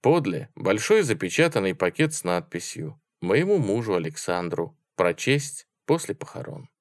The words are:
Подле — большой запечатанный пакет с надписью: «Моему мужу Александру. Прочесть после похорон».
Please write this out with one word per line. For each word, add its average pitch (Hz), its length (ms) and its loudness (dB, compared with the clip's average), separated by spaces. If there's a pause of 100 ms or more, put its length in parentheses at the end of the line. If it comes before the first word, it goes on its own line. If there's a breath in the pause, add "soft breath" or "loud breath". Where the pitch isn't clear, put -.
Подле — 131 540 2
большой 110 480 2
запечатанный 104 720 2
пакет 151 380 0
с - 100 -8
надписью: 85 760 -4 (220)
«Моему 160 360 2
мужу 113 360 0
Александру. 85 840 -4 (180)
Прочесть 127 720 0 (180)
после - 300 0
похорон». - 540 -12 (120)